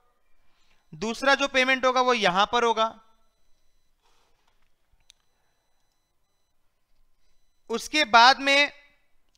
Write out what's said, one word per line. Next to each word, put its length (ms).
दूसरा 420
जो 120
पेमेंट 380
होगा 160
वो 120
यहां 320
पर 180
होगा, 240
उसके 360
बाद 340
में 320